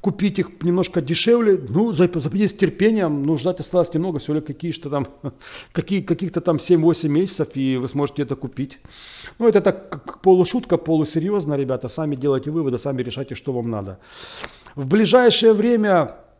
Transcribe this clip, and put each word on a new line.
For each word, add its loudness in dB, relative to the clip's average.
купить -2
их -6
немножко 0
дешевле. 2
Ну, 0
зап-, 2
запаситесь 0
терпением, 0
ну, 0
ждать -2
осталось 0
немного, -2
всего -4
лишь -4
какие-то -8
там, -2
<laughs> -8
какие, -2
каких-то -4
там 0
семь-восемь 2
месяцев, -2
и 0
вы -4
сможете -4
это -4
купить. -10
Ну, 4
это 6
так, 0
как -14
полушутка, 4
полусерьёзно, -2
ребята, -4
сами -4
делайте -2
выводы, -2
сами -4
решайте, -8
что -8
вам -4
надо. -8
В -8
ближайшее 6
время 2